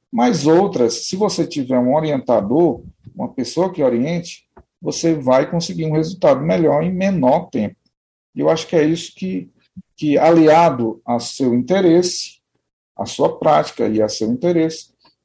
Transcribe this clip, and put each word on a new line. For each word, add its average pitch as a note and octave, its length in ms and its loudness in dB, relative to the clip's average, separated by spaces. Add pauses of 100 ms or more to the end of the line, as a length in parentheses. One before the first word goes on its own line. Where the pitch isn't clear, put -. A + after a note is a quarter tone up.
(100)
mas D#3+ 360 0
outras, D#3 600 2
se F#3+ 100 -8
você F#3+ 300 -2
tiver B2+ 320 -4
um B2 160 0
orientador, C#3 880 0 (320)
uma B2 140 -8
pessoa E3+ 440 -4
que E3+ 100 -6
oriente, C#3 680 -2 (320)
você D#3+ 340 -2
vai C3 360 0
conseguir E3+ 360 -4
um D#3 60 -2
resultado D#3 480 0
melhor D#3 420 0
em F3+ 100 -4
menor F3 580 0
tempo. G#2 260 -4 (580)
E C#3 60 -6
eu D3 80 0
acho D#3+ 180 0
que F3+ 100 -2
é D3+ 80 4
isso E3 300 -2
que, F#3 360 -8 (460)
que D3 200 0
aliado D#3 880 4
ao A#2+ 160 -4
seu B2+ 340 -2
interesse, F3 880 0 (560)
à G2+ 80 -8
sua - 340 -2
prática D3+ 500 0
e G#2+ 120 0
ao G#2+ 80 2
seu A2 220 -4
interesse, D#3+ 640 -2 (300)